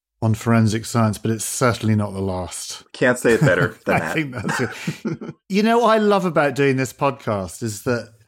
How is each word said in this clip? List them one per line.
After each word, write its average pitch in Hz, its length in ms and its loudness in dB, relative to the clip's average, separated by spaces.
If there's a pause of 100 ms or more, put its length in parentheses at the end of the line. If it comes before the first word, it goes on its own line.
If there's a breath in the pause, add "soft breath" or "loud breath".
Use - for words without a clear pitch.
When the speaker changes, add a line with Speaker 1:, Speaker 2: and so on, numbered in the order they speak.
(220)
Speaker 1:
on 110 120 4
forensic 110 520 2
science, 110 320 0
but 110 120 -4
it's 110 140 -4
certainly 110 500 0
not 104 200 -2
the 98 60 -6
last. 92 640 -8 (100)
Speaker 2:
Can't 123 260 0
say 120 160 4
it 110 80 4
better 87 380 2
Speaker 1:
<laughs> - 40 -20
Speaker 2:
than - 120 0
Speaker 1:
I - 40 2
Speaker 2:
that. 80 140 -6
Speaker 1:
think 147 200 -4
that's 98 260 -6
it. - 720 -8 (140)
You 202 140 0
know 233 180 4
what 226 100 4
I 220 80 4
love 202 260 2
about 151 300 2
doing 139 220 2
this 131 160 -2
podcast 110 680 -4
is 107 220 -8
that 120 300 -4 (120)